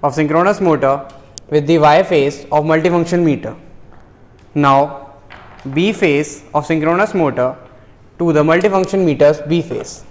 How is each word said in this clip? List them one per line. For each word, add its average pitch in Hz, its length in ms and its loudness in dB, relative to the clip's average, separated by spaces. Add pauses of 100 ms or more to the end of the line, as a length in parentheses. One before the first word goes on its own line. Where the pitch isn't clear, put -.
of 143 100 -2
synchronous 165 460 0
motor 139 480 0 (420)
with 147 160 0
the 165 120 2
Y 151 260 4
phase 143 480 0
of 151 140 0
multifunction 170 580 0
meter. 123 320 -2 (960)
Now 143 600 0 (600)
B 180 200 0
phase 151 500 -2 (100)
of 147 120 -2
synchronous 165 480 -2
motor 135 420 -2 (640)
to 170 140 0
the 151 100 2
multifunction 185 640 0
meter's 151 380 2
B 165 180 -2
phase. - 500 -10